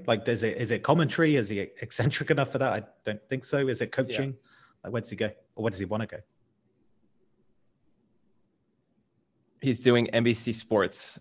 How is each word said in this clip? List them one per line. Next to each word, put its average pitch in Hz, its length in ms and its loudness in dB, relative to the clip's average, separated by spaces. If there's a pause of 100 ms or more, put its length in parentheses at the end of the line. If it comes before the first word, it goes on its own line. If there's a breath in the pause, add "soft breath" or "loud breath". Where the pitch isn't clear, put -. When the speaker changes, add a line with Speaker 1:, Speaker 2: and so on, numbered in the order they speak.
Speaker 1:
Like, 113 180 2
does 117 160 0
it, 113 160 0
is 113 140 -2
it 107 100 -2
commentary? 156 540 2
Is 110 140 0
he 101 100 -4
eccentric - 720 -2
enough 139 200 0
for 139 60 -2
that? 131 160 0
I 104 100 -2 (220)
don't 104 240 -6
think 131 160 -6
so. 139 220 0
Is 120 140 -2
it 113 100 -6
coaching? 127 400 -2
Speaker 2:
Yeah. 127 40 -10 (480 soft breath)
Speaker 1:
Like, 95 100 -12
where 117 80 -2
does - 100 -10
he 107 40 -12
go? 107 140 -2 (260)
Or 110 80 -6
where 113 60 0
does 95 100 -8
he 98 60 -4
wanna 107 220 -4
go? - 100 -12 (3500)
Speaker 2:
He's 127 200 0
doing 120 280 6
N 117 140 2
B 117 100 4
C 113 180 -4
Sports. - 680 0